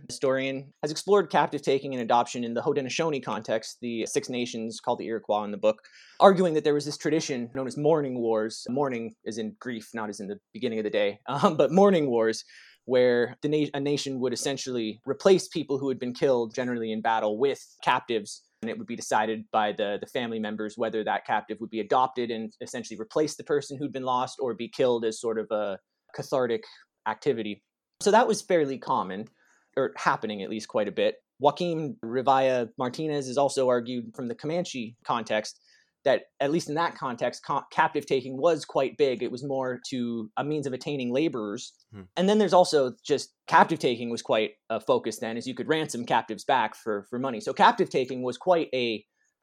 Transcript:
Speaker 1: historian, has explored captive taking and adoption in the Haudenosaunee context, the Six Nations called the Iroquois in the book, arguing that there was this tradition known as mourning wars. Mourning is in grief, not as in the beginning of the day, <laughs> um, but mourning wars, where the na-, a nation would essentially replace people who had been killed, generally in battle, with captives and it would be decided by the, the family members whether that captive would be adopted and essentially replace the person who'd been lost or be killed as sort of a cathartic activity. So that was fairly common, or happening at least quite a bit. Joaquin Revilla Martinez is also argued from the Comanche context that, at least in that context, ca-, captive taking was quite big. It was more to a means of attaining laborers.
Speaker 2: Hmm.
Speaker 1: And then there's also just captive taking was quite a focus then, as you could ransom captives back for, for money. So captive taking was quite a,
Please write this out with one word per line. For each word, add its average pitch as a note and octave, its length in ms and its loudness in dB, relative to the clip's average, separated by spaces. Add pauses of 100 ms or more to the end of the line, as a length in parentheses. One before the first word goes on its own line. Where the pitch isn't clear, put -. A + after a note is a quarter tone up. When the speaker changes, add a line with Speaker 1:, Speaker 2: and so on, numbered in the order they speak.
Speaker 1:
historian, C3+ 640 -2 (100)
has D3+ 100 -2
explored F#3+ 380 2
captive D3+ 320 2
taking C#3 320 0
and B2+ 80 -4
adoption A#2+ 440 2
in A#2 80 -6
the A#2 80 -2
Haudenosaunee C#3+ 600 -2
context, A2+ 600 -4
the A#2 240 -4
Six - 240 -4
Nations A#2+ 500 -6
called A#2+ 200 -2
the G#2 80 -8
Iroquois G#2 360 -2
in G#2 80 -6
the G2+ 60 -6
book, G#2+ 240 2 (400)
arguing F#3 320 8
that D#3 100 2
there D3+ 100 4
was C#3+ 120 -2
this D3 120 -6
tradition C#3+ 560 -2
known C3+ 140 -4
as A#2 80 -8
mourning D3 440 2
wars. A2+ 500 0
Mourning B2 440 -2 (120)
is A2 120 -6
in A2 220 -6
grief, A#2 340 -10
not A2 140 -6
as G2+ 140 -10
in G2 60 -8
the G2+ 120 -8 (140)
beginning A2 260 -4
of G#2+ 60 -2
the G#2 40 -4
day, G2+ 340 0
<laughs> - 40 -16
um, C#3+ 300 2
but C#3+ 120 6
mourning F3 400 6
wars, A2+ 360 2 (400)
where B2 560 4
the D3+ 80 -2
na-, D3+ 240 2
a C#3+ 80 -4
nation C#3 400 -2
would B2+ 100 0
essentially A#2+ 720 -4
replace E3 440 4
people C#3 280 -4
who C#3 120 -2
had B2+ 100 -2
been B2 140 -4
killed, B2 420 2
generally A#2+ 380 -2
in A2 80 -4
battle, A2 360 2
with C3+ 240 0 (220)
captives A#2+ 600 0 (220)
and A2+ 60 -4
it A2 80 -8
would G#2+ 80 -12
be A#2+ 80 -8
decided A2 560 -2
by G#2+ 200 2
the, G2+ 300 -4
the - 60 -10
family A#2 320 -4
members G#2+ 360 -6
whether A2 280 -2
that G2+ 220 -2
captive G#2+ 360 -2
would A2 80 -8
be A2 100 -6
adopted B2 520 0
and A2 200 -6 (100)
essentially A2+ 380 -10
replace D3 360 -2
the - 80 -14
person C#3+ 340 -4
who'd C3+ 160 -6
been C3 100 -8
lost B2+ 360 -2
or A#2+ 160 -4
be A#2 120 -8
killed A#2+ 380 0
as A2 160 -4
sort A2+ 160 -2
of G#2+ 140 -4
a G#2 260 -2 (380)
cathartic B2 480 -2 (440)
activity. A2 540 -2 (400)
So G#3 80 0
that A3+ 180 6
was A3 140 0
fairly D3 380 2
common, G#2 480 -2 (500)
or C3+ 180 0
happening G#2+ 460 -2
at - 80 -8
least G#2+ 180 -8
quite G#2+ 200 0
a G2 40 -4
bit. G#2+ 260 0 (220)
Joaquin D3+ 640 0
Revilla B2+ 760 2
Martinez C#3+ 500 -4
is B2 100 -6
also C3+ 320 2
argued A#2+ 460 -2
from B2+ 120 -8
the A#2 80 -8
Comanche B2+ 720 -6
context A2 540 -2 (460)
that, C3 200 4 (140)
at C#3 120 0
least E3 180 -2
in D3 60 -4
that E3 200 -2
context, B2 480 -4
ca-, C#3+ 280 -2
captive D#3 340 0
taking C3 320 -2
was D3+ 260 2
quite - 320 -2
big. B2+ 280 2
It A#2 80 -2
was B2+ 120 -8
more C3 360 -4 (100)
to A#2 480 -4
a B2+ 60 -2
means D3 240 -4
of B2+ 60 -4
attaining B2+ 380 -4
laborers. B2 640 -2 (180)
Speaker 2:
Hmm. G2 120 -16 (120)
Speaker 1:
And F#3 140 2
then G#3+ 80 6
there's F#3+ 160 4
also D3+ 400 6 (100)
just - 300 -2 (140)
captive E3 320 6
taking A#2+ 320 0
was A#2 100 -4
quite A2 300 0 (180)
a A2+ 100 -2
focus A#2+ 400 0
then, A2+ 160 -6
as A#2+ 120 -8
you B2+ 80 -8
could A#2+ 120 -6
ransom D3 380 -2
captives A2+ 400 -2
back B2 300 2
for, G2+ 340 -4
for B2 80 -6
money. B2 240 -4
So C3 120 -6
captive G3 360 4
taking B2+ 320 -2
was B2+ 160 -4
quite F3 340 2
a, A#2 320 -2 (400)